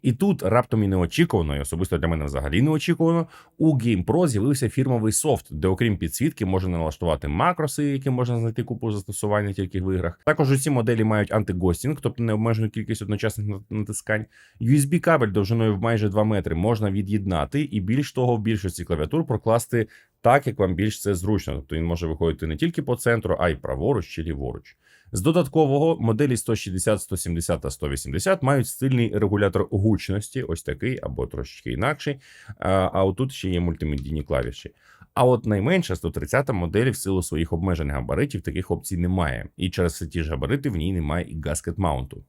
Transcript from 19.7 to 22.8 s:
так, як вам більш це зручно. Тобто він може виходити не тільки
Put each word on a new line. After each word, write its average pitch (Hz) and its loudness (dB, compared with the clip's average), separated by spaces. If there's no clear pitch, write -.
так, 120 4
як 117 -4
вам 92 2
більш 104 -2
це 101 2
зручно. 90 0
Тобто 71 -8
він 82 -2
може 85 -2
виходити 80 -2
не 78 -4
тільки 165 -2